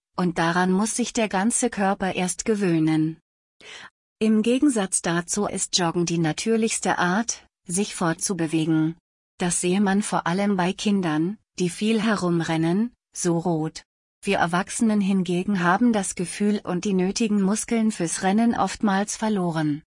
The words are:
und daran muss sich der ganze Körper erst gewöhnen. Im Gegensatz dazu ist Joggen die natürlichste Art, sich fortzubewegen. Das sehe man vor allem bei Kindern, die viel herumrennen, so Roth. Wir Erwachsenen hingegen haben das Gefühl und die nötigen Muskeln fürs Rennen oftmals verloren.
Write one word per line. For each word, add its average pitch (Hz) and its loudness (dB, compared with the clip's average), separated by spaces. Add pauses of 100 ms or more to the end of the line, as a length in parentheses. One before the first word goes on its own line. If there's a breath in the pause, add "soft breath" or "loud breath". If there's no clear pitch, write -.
(180)
und 180 0
daran 180 2
muss 208 0
sich 233 -4
der 214 -2
ganze 220 0
Körper 196 -2
erst - -4
gewöhnen. 160 2 (1000 loud breath)
Im 220 2
Gegensatz 233 2
dazu 175 -2
ist - -4
Joggen 175 0
die 170 -2
natürlichste 220 0
Art, 185 -2 (220)
sich 185 -4
fortzubewegen. 160 0 (440)
Das 180 -2
sehe 185 2
man 196 2
vor 180 -2
allem 202 0
bei 185 0
Kindern, 180 -2 (220)
die 180 0
viel 214 0
herumrennen, 175 0 (200)
so 175 0
Roth. 160 -2 (400)
Wir 196 0
Erwachsenen 202 0
hingegen 185 0
haben 196 4
das 196 -2
Gefühl 208 0
und 175 -4
die 202 0
nötigen 196 2
Muskeln 220 0
fürs - -4
Rennen 214 2
oftmals 196 -2
verloren. 165 -2 (120)